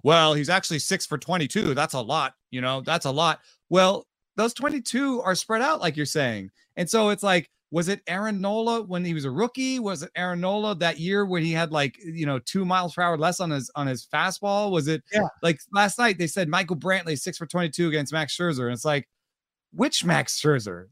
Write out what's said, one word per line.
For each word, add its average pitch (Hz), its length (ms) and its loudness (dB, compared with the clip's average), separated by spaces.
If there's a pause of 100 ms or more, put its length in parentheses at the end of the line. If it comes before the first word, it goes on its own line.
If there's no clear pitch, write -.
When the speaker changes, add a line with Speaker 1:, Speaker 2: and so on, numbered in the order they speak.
Speaker 1:
"Well, 156 320 6
he's 147 140 0
actually 175 300 0
six - 260 -2
for 151 140 -6
twenty-two. 160 560 -2
That's 143 200 0
a 135 60 -2
lot, 131 340 -2 (160)
you 127 120 -8
know, 131 180 -2
that's 147 240 -2
a 139 60 0
lot." 156 300 2 (280)
Well, 185 380 4 (300)
those 226 180 0
twenty-two 269 680 -2
are 185 120 2
spread 220 260 0
out, 302 200 0
like 160 160 -2
you're 147 100 -2
saying. 110 440 -2 (260)
And 175 120 -2
so 214 220 4
it's 208 120 -2
like, 185 280 2 (200)
was 165 180 0
it 202 180 -2
Aaron 196 340 -4
Nola 226 420 0
when 180 220 -4
he 175 80 -2
was 151 140 -4
a 135 40 -2
rookie? 254 480 -2
Was 196 240 -4
it 147 140 -12
Aaron 180 240 -2
Nola 208 360 0
that 160 220 0
year 196 280 0
when 180 180 0
he 165 80 0
had, 165 180 0
like, 143 320 0
you 165 220 -6
know, 139 140 0
two 190 260 -2
miles 180 300 0
per 180 80 0
hour 170 160 2
less 175 200 2
on 175 120 -2
his, 135 260 -2
on 143 100 -2
his 131 200 -4
fastball? 202 640 0
Was 156 180 2
it 156 140 -2 (100)
Speaker 2:
Yeah. 202 160 2 (140)
Speaker 1:
like, 170 180 2 (120)
last 202 260 2
night 233 200 2
they 175 80 0
said 170 220 -2
Michael 175 280 0
Brantley, 165 420 -2
six - 180 -8
for - 100 -8
twenty-two 170 420 -2
against 147 240 0
Max 151 220 -2
Scherzer? 160 300 -2
And 120 80 -2
it's 120 140 -6
like, 147 200 0 (680)
which 269 280 0
Max 156 380 0
Scherzer? 104 520 0